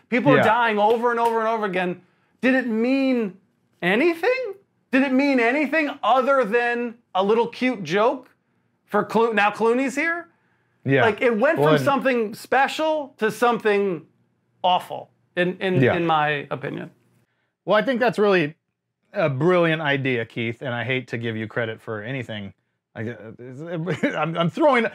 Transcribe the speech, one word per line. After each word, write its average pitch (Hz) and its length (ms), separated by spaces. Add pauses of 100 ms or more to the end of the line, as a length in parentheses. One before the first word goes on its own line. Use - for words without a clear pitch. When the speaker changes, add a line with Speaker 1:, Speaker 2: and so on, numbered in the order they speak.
Speaker 1:
people 247 240
are - 60
Speaker 2:
Yeah. 127 60
Speaker 1:
dying 220 340
over 226 320
and 233 100
over 226 180
and 220 100
over 226 180
again. 180 340 (400)
Did 262 140
it 262 120
mean 240 680 (460)
anything? 349 720 (360)
Did 262 120
it 269 100
mean 269 280
anything 277 500 (120)
other 254 420
than 240 520 (180)
a 185 80
little 220 260
cute 247 360
joke 214 460 (560)
for 202 180
Clo-, 226 280
now 208 180
Clooney's 226 460
here? 330 320 (560)
Speaker 2:
Yeah. 131 200
Speaker 1:
Like, 110 160
it 240 160
went 285 220
Speaker 2:
Well, 143 100
Speaker 1:
from - 80
Speaker 2:
and - 80
Speaker 1:
something 254 500
special 277 840
to 214 120
something 202 760 (580)
awful, 160 460 (260)
in, 180 240
in, 185 220
Speaker 2:
Yeah. 123 120
Speaker 1:
in 170 120
my 151 440
opinion. 120 400 (760)
Speaker 2:
Well, 196 100
I 214 60
think 240 180
that's 226 180
really 185 360 (580)
a 185 180
brilliant 160 500
idea, 135 460
Keith, 117 360
and 127 120
I 117 100
hate 131 240
to 131 100
give 117 180
you 110 100
credit 110 340
for 107 220
anything. 110 500 (420)
I, 113 160
uh, 117 40 (880)
<laughs> 277 140
I'm, 165 200
I'm 170 140
throwing, 247 440